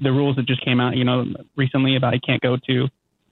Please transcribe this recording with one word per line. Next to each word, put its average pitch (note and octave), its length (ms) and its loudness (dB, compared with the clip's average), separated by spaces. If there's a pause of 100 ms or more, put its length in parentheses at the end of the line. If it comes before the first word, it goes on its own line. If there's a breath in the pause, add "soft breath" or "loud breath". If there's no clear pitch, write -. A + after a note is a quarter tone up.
the C3+ 120 2
rules C#3 240 2
that B2+ 100 -2
just B2+ 180 -2
came B2+ 160 2
out, B2 160 0
you B2+ 80 0
know, B2 200 0 (320)
recently C3+ 400 2
about B2+ 180 2
you C3 100 -2
can't B2 180 0
go B2+ 140 2 (100)
to C3 220 0 (420)